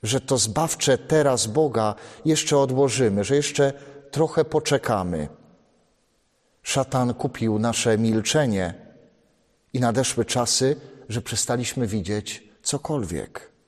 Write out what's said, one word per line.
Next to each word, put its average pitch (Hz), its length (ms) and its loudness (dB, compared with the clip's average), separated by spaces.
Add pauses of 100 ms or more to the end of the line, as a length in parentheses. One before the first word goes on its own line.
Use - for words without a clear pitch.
Że 113 180 0
to 127 180 0
zbawcze 127 600 2
teraz 139 480 2
Boga 110 480 2 (300)
jeszcze 156 340 2
odłożymy, 127 680 2
że 139 120 2
jeszcze 143 360 2 (380)
trochę 156 340 0
poczekamy. 101 840 0 (1300)
Szatan 127 520 0
kupił 110 440 -2
nasze 113 400 2
milczenie 110 760 0 (1000)
i 131 80 -2
nadeszły 120 440 0
czasy, 131 520 0 (320)
że 110 140 -6
przestaliśmy 120 640 -4
widzieć 104 640 -6 (140)
cokolwiek. 101 880 -6 (180)